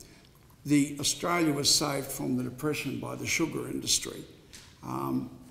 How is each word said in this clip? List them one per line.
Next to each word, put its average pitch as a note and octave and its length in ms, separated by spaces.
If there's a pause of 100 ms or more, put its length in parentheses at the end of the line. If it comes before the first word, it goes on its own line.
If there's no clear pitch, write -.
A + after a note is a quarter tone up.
(680)
The C#3+ 320
Australia E3+ 520
was C#3 220
saved C#3 340
from C#3 280
the B2+ 60
depression B2+ 580
by A#2+ 140
the B2+ 120
sugar C3+ 420
industry, - 540 (640)
um, C2 460 (200)